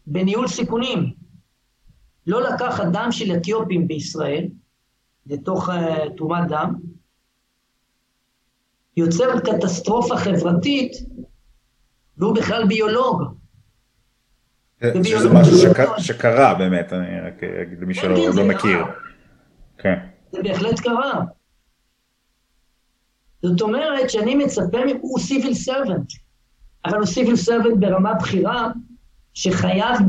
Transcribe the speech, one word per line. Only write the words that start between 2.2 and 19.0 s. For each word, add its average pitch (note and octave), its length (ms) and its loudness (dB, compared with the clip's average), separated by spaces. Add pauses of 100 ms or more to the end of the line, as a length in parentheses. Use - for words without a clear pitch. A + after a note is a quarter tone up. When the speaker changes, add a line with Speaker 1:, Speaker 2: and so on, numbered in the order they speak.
Speaker 1:
לא G#3+ 160 -2
לקחת B3 500 -4
דם A3 180 -2
של G3 260 -4
אתיופים F3+ 520 -2
בישראל, D3+ 600 -6 (760)
לתוך, E3 440 -6
אה, D#3+ 460 -4
תרומת E3+ 320 -4
דם, D#3 260 -4 (2250)
יוצר A#3+ 440 0
קטסטרופה G3+ 760 -2
חברתית, F#3+ 760 0 (1300)
והוא G#3 160 2
בכלל A3 340 0
ביולוג. A3 540 2 (1600)
Speaker 2:
זה, A#2 160 0
Speaker 1:
וביולוג G#3+ 260 2
Speaker 2:
שזה - 120 6
משהו F3 220 10
Speaker 1:
זה F3+ 140 10
Speaker 2:
שקרה, C3+ 220 4
Speaker 1:
לא G#3+ 60 -4
Speaker 2:
שקרה A#2+ 560 4
באמת, F#2 380 0
אני F2+ 280 -6
רק E2+ 220 -12 (200)
אגיד F2 180 -12
למי F#2 140 -6
Speaker 1:
כן, F2+ 60 -6
Speaker 2:
שלא, F#2 160 0
Speaker 1:
כן, F2 60 4
Speaker 2:
לא F2+ 100 2
Speaker 1:
זה G2 120 2
Speaker 2:
מכיר. G2 340 2
Speaker 1:
קרה. E2 140 -4 (840)